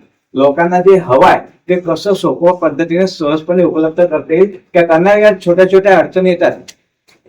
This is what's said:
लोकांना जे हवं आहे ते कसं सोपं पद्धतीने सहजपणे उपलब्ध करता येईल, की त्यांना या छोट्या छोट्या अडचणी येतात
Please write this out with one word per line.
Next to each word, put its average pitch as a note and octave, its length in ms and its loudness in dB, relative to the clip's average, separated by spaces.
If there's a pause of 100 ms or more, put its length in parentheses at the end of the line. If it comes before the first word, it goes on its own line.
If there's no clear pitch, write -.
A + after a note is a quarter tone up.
(340)
लोकांना E3 460 0
जे F#3 180 4
हवं - 280 0
आहे - 140 2 (280)
ते F3+ 120 -2
कसं E3+ 340 -4
सोपं E3+ 380 0
पद्धतीने E3 540 -2
सहजपणे E3 580 -2
उपलब्ध D#3+ 400 -2
करता D#3 300 -4
येईल, F#3 120 2
की - 340 -4
त्यांना E3+ 340 2
या G#3 260 2
छोट्या F3+ 320 0
छोट्या F#3+ 260 4
अडचणी F3+ 320 0
येतात E3+ 220 -2 (760)